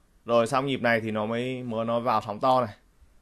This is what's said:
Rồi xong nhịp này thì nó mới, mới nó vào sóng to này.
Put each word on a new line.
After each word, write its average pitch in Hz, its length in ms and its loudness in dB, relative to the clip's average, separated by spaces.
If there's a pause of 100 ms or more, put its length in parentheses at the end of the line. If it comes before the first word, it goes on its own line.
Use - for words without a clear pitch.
(240)
Rồi 117 220 4
xong 131 200 0
nhịp 131 160 -2
này 117 180 4
thì 110 100 -4
nó 107 160 -2
mới, 123 360 -4
mới 113 220 -4
nó 117 160 -2
vào 117 260 0
sóng 107 140 -8
to 127 200 4
này. 107 140 -4 (480)